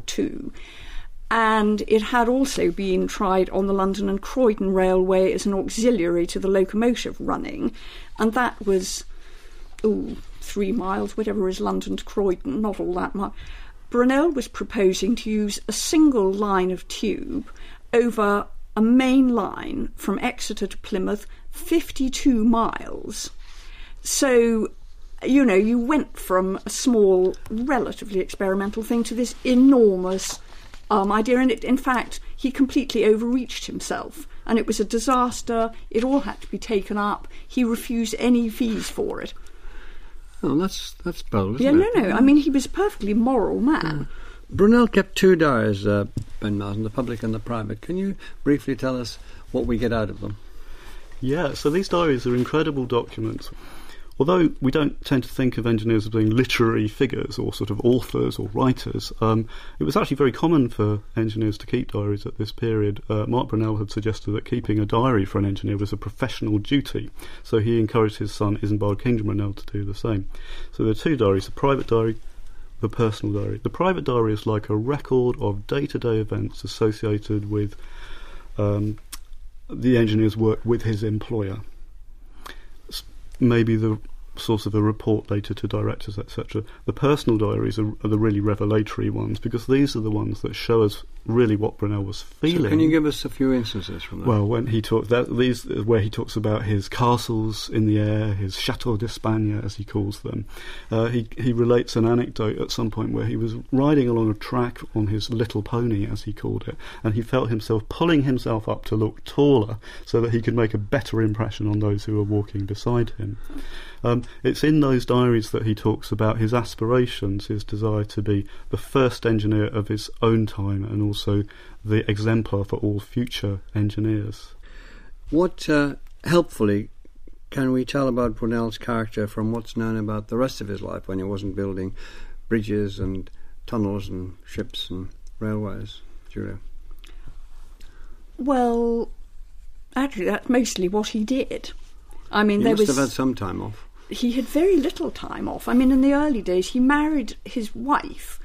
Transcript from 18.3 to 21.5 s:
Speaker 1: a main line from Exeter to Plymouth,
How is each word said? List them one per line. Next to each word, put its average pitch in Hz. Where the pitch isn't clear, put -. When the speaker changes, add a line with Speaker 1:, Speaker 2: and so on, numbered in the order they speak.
Speaker 1:
a 214
main 254
line -
from -
Exeter 208
to -
Plymouth, 196